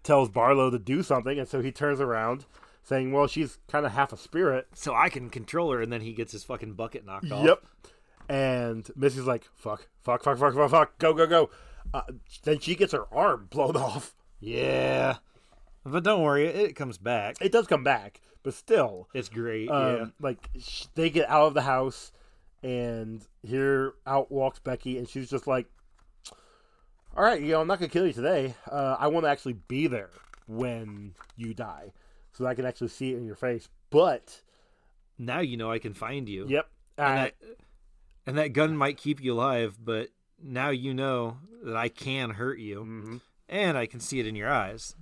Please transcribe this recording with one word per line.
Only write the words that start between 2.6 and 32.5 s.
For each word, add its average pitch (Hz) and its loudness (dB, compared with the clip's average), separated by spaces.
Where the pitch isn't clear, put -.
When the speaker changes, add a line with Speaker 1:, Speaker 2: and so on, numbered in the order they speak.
Speaker 1:
saying, 131 -2
"Well, 143 6
she's 151 -6
kinda 147 0
half 131 0
a 104 -12
spirit." 147 0
Speaker 2:
"So 135 -6
I 147 4
can 123 -8
control 151 -2
her," 120 0
and 117 -4
then 117 -4
he 113 -10
gets 113 -6
his 107 -14
fucking 113 -10
bucket 113 -10
knocked 98 -10
off. 139 0
Speaker 1:
Yep. - 6
And 123 -2
Missy's 135 2
like, 123 -2
"Fuck, - -10
fuck, 123 0
fuck, 139 2
fuck, 135 4
fuck, 143 4
fuck, 151 6
go, 160 6
go, 165 6
go." 160 6
Uh, 135 -4
then 151 2
she 175 -2
gets 190 2
her 110 -4
arm 131 2
blown 131 0
<laughs> - -
off. 127 -4
Speaker 2:
Yeah. 131 0
But 156 -2
don't 196 4
worry, 147 4
it, 170 -4
it - -16
comes 123 -8
back. 107 -2
Speaker 1:
It 196 2
does 226 4
come 139 2
back, 117 -2
but 135 -4
still. 113 2
Speaker 2:
It's 123 -6
great, 113 -4
Speaker 1:
Um, 135 2
Speaker 2:
yeah. 113 -6
Speaker 1:
like, 135 -6
sh-, - -12
they 165 2
get 147 2
out 151 8
of 147 0
the 143 2
house, 131 -2
and 117 -6
here 135 0
out 135 0
walks 135 -2
Becky, 127 -6
and 123 -8
she's 131 -10
just 131 -4
like, 127 0
"All 185 2
right, 214 4
you 147 -2
know, 160 4
I'm 160 -2
not 185 0
gonna 175 -4
kill 180 2
you 139 -2
today. 135 0
Uh, 135 -2
I 139 2
wanna 160 2
actually 139 -2
be 143 0
there 104 -6
when 110 -8
you 113 -8
die, 98 -14
so 123 -8
that 127 0
I 123 -2